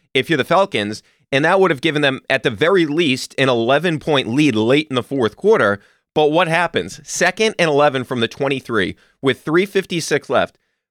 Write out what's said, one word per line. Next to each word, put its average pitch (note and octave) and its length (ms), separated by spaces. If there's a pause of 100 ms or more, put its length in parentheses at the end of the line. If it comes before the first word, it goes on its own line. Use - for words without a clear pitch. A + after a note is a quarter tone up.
(140)
if C3 160
you're D#3+ 80
the B2+ 60
Falcons, C3+ 580 (280)
and C#3 140
that F#3 160
would F#3 100
have C#3 120
given D3+ 180
them, C3+ 300
at C3 120
the C#3+ 80
very E3 360
least, D3 500
an C3+ 140
eleven-point C#3 800
lead C3 280
late B2 320
in C3 80
the A#2+ 60
fourth B2+ 340
quarter. C3 420 (360)
But D3+ 180
what E3+ 160
happens? D#3+ 580
Second G#3 520
and E3+ 100
eleven C#3+ 360
from B2+ 160
the A2+ 80
twenty-three B2 680 (240)
with C3+ 220
three F3 240
fifty-six E3+ 640
left. G#2 260 (340)